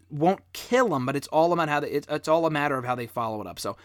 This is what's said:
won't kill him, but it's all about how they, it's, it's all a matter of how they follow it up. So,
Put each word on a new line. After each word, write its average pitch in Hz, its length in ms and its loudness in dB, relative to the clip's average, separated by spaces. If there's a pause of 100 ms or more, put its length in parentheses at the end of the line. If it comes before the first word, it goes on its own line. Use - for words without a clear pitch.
won't 160 320 2 (140)
kill 240 400 2
him, 127 100 -2
but 135 100 -2
it's 139 140 -6
all 160 240 4
about 170 160 0
how 147 120 0
they, 147 100 -4
it's, 147 180 -2
it's 147 180 -4
all 160 200 4
a 160 40 2
matter 143 280 0
of 123 80 -6
how 123 80 0
they 120 120 -6
follow 113 360 -4
it 95 40 -8
up. 90 120 -12
So, 101 260 -6